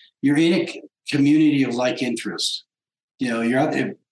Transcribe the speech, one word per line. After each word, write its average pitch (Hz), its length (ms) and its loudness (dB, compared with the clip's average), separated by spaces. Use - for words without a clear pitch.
you're 143 160 2
in 165 160 4
a 170 140 0
c-, - 140 -12
community 147 540 4
of 120 120 -2
like 123 260 -2
interest. 113 640 -6
You 127 100 -4
know, 113 120 -2
you're 120 180 0
out 156 140 0
there, 135 220 -4